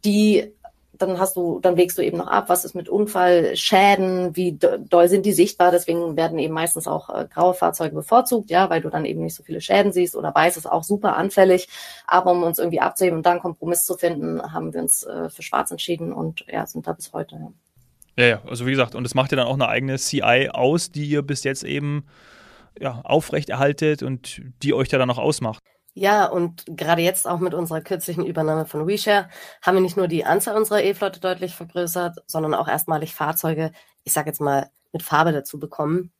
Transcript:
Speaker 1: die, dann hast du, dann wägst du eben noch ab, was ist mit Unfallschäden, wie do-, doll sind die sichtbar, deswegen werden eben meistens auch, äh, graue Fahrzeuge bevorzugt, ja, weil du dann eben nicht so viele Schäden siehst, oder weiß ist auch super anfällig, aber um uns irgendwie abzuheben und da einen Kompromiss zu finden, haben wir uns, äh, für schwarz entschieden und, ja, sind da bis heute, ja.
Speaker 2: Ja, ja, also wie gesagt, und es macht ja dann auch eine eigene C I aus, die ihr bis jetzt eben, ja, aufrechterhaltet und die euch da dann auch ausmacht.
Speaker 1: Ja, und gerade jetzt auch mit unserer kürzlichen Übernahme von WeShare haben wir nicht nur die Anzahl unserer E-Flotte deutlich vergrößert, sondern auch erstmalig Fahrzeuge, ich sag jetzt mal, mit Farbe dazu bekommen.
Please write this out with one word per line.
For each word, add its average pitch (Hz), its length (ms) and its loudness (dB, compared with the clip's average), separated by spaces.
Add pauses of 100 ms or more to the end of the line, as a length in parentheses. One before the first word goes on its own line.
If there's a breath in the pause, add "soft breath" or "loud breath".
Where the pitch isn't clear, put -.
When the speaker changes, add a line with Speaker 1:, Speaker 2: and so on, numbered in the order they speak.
Speaker 1:
die, 208 480 4 (460)
dann 185 200 -2
hast 190 180 0
du, 170 240 -2
dann 180 160 4
wägst 175 220 4
du - 40 0
eben 175 140 -2
noch 175 120 -6
ab, - 200 2
was 180 160 2
ist - 100 -14
mit 175 140 -8
Unfallschäden, 185 1500 2
wie 180 180 0
do-, - 260 2
doll 175 300 6
sind 196 180 4
die 208 80 2
sichtbar, 180 360 6
deswegen 170 460 0
werden 160 220 0
eben 160 160 -2
meistens 160 340 -4
auch, - 220 -6
äh, - 180 -6
graue 180 240 2
Fahrzeuge 165 420 -2
bevorzugt, 226 540 2
ja, 175 220 2
weil 165 100 2
du 165 80 -8
dann 156 160 -4
eben 160 180 -4
nicht 165 120 -6
so - 80 -20
viele 165 180 -8
Schäden 196 320 2
siehst, 180 240 0
oder 160 180 -6
weiß 165 220 2
ist 165 80 -12
auch 165 200 -2
super 202 320 0
anfällig, 190 520 4 (380 loud breath)
aber 180 240 4
um 175 140 4
uns 170 140 -2
irgendwie 170 220 -2
abzuheben 175 380 2
und 160 80 0
da 175 60 6
einen 175 80 0
Kompromiss 170 440 -4
zu - 120 -4
finden, 165 440 -4 (140)
haben 165 180 -6
wir 160 80 -6
uns, - 220 -2
äh, - 260 -8
für 165 140 -16
schwarz - 280 -2
entschieden 170 440 -8
und, 160 360 -8
ja, - 160 -6
sind - 200 -12
da 165 60 -6
bis - 200 -12
heute, 160 220 -10
ja. 160 180 -16 (680)
Speaker 2:
Ja, 123 80 6
ja, 113 220 2
also 123 180 -8
wie 131 40 0
gesagt, 131 240 0
und 123 100 -6
es 120 100 -8
macht 135 180 0
ja 143 40 0
dann 123 120 0
auch 131 60 -2
eine 131 140 0
eigene 131 300 -2
C - 260 -4
I 123 240 4
aus, 143 440 0
die 147 120 -6
ihr 147 160 0
bis 143 240 -6
jetzt 135 200 -4
eben, 147 420 -4 (720 soft breath)
ja, 120 240 -6
aufrechterhaltet 147 960 -2
und - 380 -10 (220)
die 139 100 0
euch 135 160 0
da 143 80 0
dann 127 140 2
auch 120 80 -2
ausmacht. 127 420 -2 (380)
Speaker 1:
Ja, 196 280 4
und 170 400 -4
gerade 160 340 -2
jetzt 180 260 0
auch 170 120 -4
mit 175 160 -2
unserer 165 260 -4
kürzlichen 175 460 -6
Übernahme 160 400 -2
von 151 200 -6
WeShare 202 440 0 (320 loud breath)
haben 185 140 4
wir 185 40 4
nicht 180 160 0
nur 185 120 0
die 165 180 -2
Anzahl 202 280 0
unserer 214 280 2
E-Flotte 196 380 -2
deutlich 180 340 -4
vergrößert, 170 720 -6
sondern 156 260 -2
auch 196 160 -2
erstmalig 156 460 -4
Fahrzeuge, 160 580 -2 (320 soft breath)
ich - 80 -4
sag 151 140 -2
jetzt 147 160 -8
mal, 139 260 2 (240)
mit 165 100 -6
Farbe 160 300 2
dazu 143 260 -6
bekommen. 160 600 -4